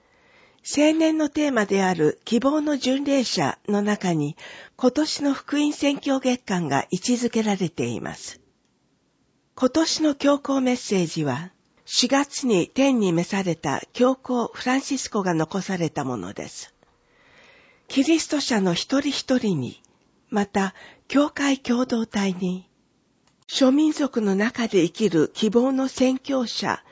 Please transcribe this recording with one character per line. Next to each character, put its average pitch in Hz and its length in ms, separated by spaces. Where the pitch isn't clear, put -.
青 302 300
年 320 260
の 302 100
テ 294 200
ー - 20
マ 220 140
で 196 180
あ 185 100
る 156 320
希 233 140
望 285 220
の 294 160
巡 262 260
礼 277 200
者 147 440
の 208 160
中 202 320
に、 151 200
今 254 140
年 302 340
の 285 120
福 - 220
音 294 140
宣 285 280
教 269 200
月 254 240
間 175 240
が 135 220
位 185 80
置 247 160
づ 240 160
け 226 140
ら 208 120
れ 185 140
て 143 160
い 117 160
ま 67 140
す。 - 260
今 254 160
年 320 320
の 302 140
教 285 240
皇 277 220
メ 254 120
ッ - 40
セ 190 260
ー 165 40
ジ 160 160
は、 147 280
四 - 220
月 277 400
に 190 220
天 269 300
に 190 140
召 165 100
さ 196 200
れ 175 120
た - 280
教 254 220
皇 247 360
フ - 140
ラ 254 100
ン 269 60
シ 269 160
ス - 120
コ 208 120
が 185 140
残 160 260
さ 190 160
れ 165 140
た 147 140
も 127 120
の 92 160
で - 140
す。 - 260
キ 269 160
リ 320 160
ス - 100
ト 302 100
者 233 220
の 185 120
一 262 260
人 285 120
一 - 260
人 196 220
に、 120 200
ま 202 160
た、 190 260
教 285 220
会 277 300
共 240 260
同 226 220
体 196 260
に、 185 340
諸 262 200
民 302 180
族 277 300
の 202 120
中 220 360
で 196 140
生 165 100
き 220 160
る 160 240
希 220 160
望 240 240
の 262 160
宣 262 300
教 262 260
者 160 360